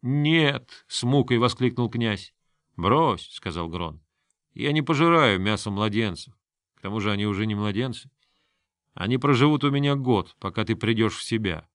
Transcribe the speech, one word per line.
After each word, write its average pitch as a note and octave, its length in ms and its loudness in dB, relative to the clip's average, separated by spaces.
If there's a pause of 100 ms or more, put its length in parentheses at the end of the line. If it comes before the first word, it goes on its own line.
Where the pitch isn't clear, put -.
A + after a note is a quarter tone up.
«Нет!» — D3 840 0
с - 140 -6
мукой B2 360 4
воскликнул B2 500 0
князь. A2+ 460 -4 (420)
«Брось!» — A#2 560 2
сказал E2+ 360 -8
Грон. E2 340 -8 (500)
«Я C#3+ 200 -4
не D3+ 100 0
пожираю D3+ 580 2
мясо G#2 300 -2
младенцев. G#2 640 -4 (400)
К - 80 -20
тому G#2 180 -6
же G#2 120 -2
они G2+ 140 -2
уже G#2 200 -2
не A2 80 -2
младенцы. G#2 560 -6 (840)
Они A2+ 240 -2
проживут C#3+ 460 2
у C#3+ 60 2
меня C#3+ 260 0
год, B2 420 0
пока G2+ 260 -4
ты A2 120 -2
придешь A2 400 0
в - 60 -12
себя F#2+ 520 -4